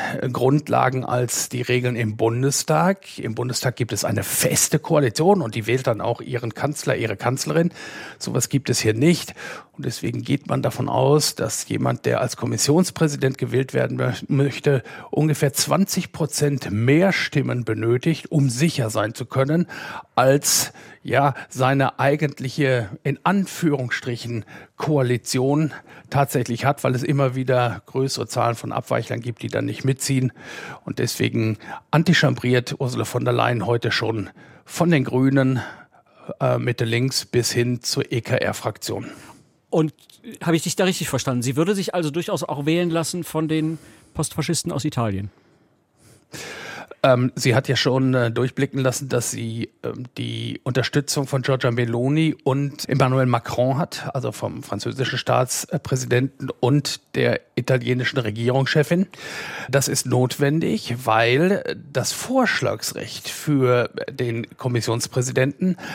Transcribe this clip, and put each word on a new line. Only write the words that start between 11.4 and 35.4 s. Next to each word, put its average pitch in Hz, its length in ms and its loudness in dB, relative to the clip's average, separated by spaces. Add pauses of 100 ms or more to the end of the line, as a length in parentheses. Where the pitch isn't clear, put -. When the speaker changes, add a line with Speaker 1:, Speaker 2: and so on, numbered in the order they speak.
Speaker 1:
jemand, - 380 -2
der 120 140 0
als - 160 -4
Kommissionspräsident 135 1040 2
gewählt 127 360 -2
werden 127 220 0
mö-, 123 160 0 (160)
möchte, 139 540 2 (280)
ungefähr 151 420 2
zwanzig 170 600 0
Prozent 143 580 -2
mehr 143 420 4
Stimmen 123 520 0
benötigt, 117 680 0
um 139 180 4
sicher 123 400 0
sein 107 260 -2
zu 127 120 -8
können, 147 400 0 (480)
als, 135 580 4 (300)
ja, 139 320 2 (160)
seine 131 480 2
eigentliche, 135 880 0 (140)
in 135 220 -2
Anführungsstrichen, 131 1200 0 (300)
Koalition 135 960 2 (360)
tatsächlich 131 560 0
hat, 143 180 0
weil 127 120 2
es 123 80 -2
immer 139 320 2
wieder 123 500 0
größere 131 420 -2
Zahlen 117 280 0
von 113 180 -8
Abweichlern 117 480 -2
gibt, 120 220 -8
die 113 60 -4
dann 117 180 -2
nicht 113 180 -6
mitziehen. 131 480 0 (520)
Und - 160 -6
deswegen 117 580 0 (320)
antichambriert 131 880 2
Ursula 120 260 -2
von 120 220 -4
der 123 80 2
Leyen 117 320 0
heute 120 240 0
schon 110 400 -2 (340)
von - 260 0
den 139 140 4
Grünen, 131 560 4 (800)